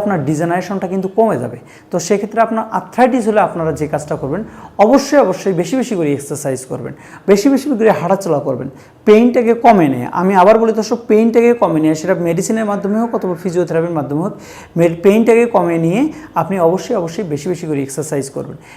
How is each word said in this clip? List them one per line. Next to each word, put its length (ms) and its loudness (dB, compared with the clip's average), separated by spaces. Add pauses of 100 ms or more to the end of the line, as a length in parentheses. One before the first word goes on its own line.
আপনার 240 0
ডিজেনারেশনটা 680 -2
কিন্তু 240 -4
কমে 260 2
যাবে। 140 -8 (340)
তো 40 -6 (120)
সেক্ষেত্রে 400 -2
আপনার 240 -4
আর্থ্রাইটিস 580 0
হলে 180 2
আপনারা 320 -4
যে 80 -4
কাজটা 340 -6
করবেন, 200 -6 (440)
অবশ্যই, 400 4
অবশ্যই 360 -2
বেশি 200 -4
বেশি 180 -4
করে 180 0
এক্সারসাইজ 420 -6 (120)
করবেন, 220 -10 (340)
বেশি 260 4
বেশি 160 -2
করে 220 2 (100)
হাঁটাচলা 460 0
করবেন, 200 -6 (400)
পেইনটাকে 460 4 (120)
কমে 280 6
নেয়। 180 -6
আমি 240 0
আবার 260 6
বলি 180 2
দর্শক, 280 -4
পেইনটাকে 440 4 (100)
কমে 220 2
নেয়, 120 2
সেটা 180 -2 (140)
মেডিসিনের 440 -2
মাধ্যমে 300 -2
হোক 160 -4
অথবা 260 -4
ফিজিওথেরাপির 560 -2
মাধ্যমে 260 -4
হোক, 80 -6 (440)
মে-, 280 2
পেইনটাকে 400 4 (100)
কমে 300 2
নিয়ে 160 0 (340)
আপনি 240 -2
অবশ্যই, 420 0
অবশ্যই 320 -6
বেশি 180 -8
বেশি 180 -6
করে 180 -2
এক্সারসাইজ 380 -6 (100)
করবেন। 220 -10 (200)